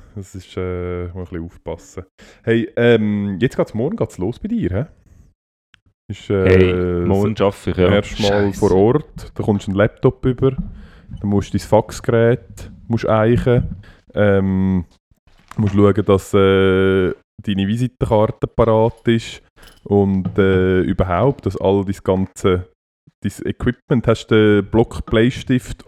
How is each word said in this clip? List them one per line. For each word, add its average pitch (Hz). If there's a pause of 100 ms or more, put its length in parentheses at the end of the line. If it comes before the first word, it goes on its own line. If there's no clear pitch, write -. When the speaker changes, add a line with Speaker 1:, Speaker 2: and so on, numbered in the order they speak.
(140)
Speaker 1:
Das 98
ist, -
äh, 90
muss 87
ein 95
bisschen 85
aufpassen. - (380)
Hey, 117
ähm, 104
jetzt -
geht's, -
morgen 147
geht's -
los 95
bei -
dir, 196
hä? 107 (1200)
Ist, -
äh, 95
Speaker 2:
Hey, 90
morgen 101
Speaker 1:
so 98
Speaker 2:
arbeite -
ich, 87
ja. 90
Speaker 1:
Erstmal 101
Speaker 2:
Scheisse. 101
Speaker 1:
vor 98
Ort, 113
da -
kommst 101
du 98
einen 95
Laptop 120
über, 131
dann -
musst 101
du 104
dein -
Faxgerät, - (180)
musst 117
eichen, 120 (380)
ähm, 95 (720)
musst 101
schauen, 101
dass, 95
äh, 95 (300)
deine 98
Visitenkarte 113
parat 113
ist - (420)
und, 98
äh, 92
überhaupt, 95
dass 92
all 98
dein 98
ganze, 95 (540)
dein -
Equipment, -
hast -
du 107
den 98
Block, -
Bleistift -